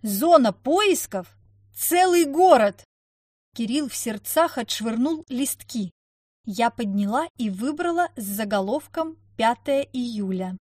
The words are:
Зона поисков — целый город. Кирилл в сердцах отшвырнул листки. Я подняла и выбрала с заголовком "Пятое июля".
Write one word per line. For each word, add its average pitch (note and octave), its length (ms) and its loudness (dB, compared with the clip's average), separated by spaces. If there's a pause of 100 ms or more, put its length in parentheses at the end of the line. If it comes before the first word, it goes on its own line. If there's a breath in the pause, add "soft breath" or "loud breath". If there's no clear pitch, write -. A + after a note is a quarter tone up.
Зона A#3 480 4
поисков — D#4+ 840 -2 (380)
целый F4 500 4
город. C#4 580 4 (720)
Кирилл B3 320 -4
в - 80 -12
сердцах D4 600 -2
отшвырнул A#3 720 -4
листки. B3 600 -6 (540)
Я A3+ 240 -2
подняла G#3+ 580 -2 (100)
и A3+ 120 -4
выбрала E4 680 -4
с A3+ 60 -12
заголовком G#3+ 920 -4 (200)
"Пятое B3 460 0 (100)
июля". F#3+ 680 -6